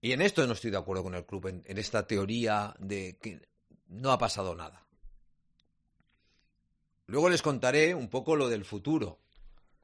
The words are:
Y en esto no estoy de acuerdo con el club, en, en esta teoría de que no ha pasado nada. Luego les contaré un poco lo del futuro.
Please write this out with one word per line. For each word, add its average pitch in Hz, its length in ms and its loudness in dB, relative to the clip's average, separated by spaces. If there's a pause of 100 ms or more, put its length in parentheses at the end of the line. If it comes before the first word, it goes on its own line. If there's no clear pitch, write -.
Y 117 120 -2
en 127 80 0
esto 180 260 4
no 117 80 0
estoy 113 160 -6
de 98 60 -2
acuerdo 95 260 -2
con 90 120 -6
el 87 100 -6
club, 95 220 -8
en, 90 200 -8
en 95 120 -6
esta 104 280 -2
teoría 107 720 0
de 98 400 -8
que - 300 -14 (380)
no 120 240 -4
ha 123 80 4
pasado 101 360 -2
nada. 82 320 -14 (2250)
Luego 147 220 4
les 175 140 4
contaré 147 520 4
un 139 140 -6
poco 131 280 0
lo 139 120 4
del 107 160 -2
futuro. 107 560 -2 (640)